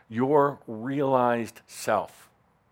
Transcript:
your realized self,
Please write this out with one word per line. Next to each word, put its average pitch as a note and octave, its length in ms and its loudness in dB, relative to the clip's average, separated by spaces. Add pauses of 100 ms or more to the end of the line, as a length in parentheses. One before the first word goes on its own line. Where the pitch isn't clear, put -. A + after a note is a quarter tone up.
your C#3+ 580 2
realized B2 1000 0
self, - 640 -4 (420)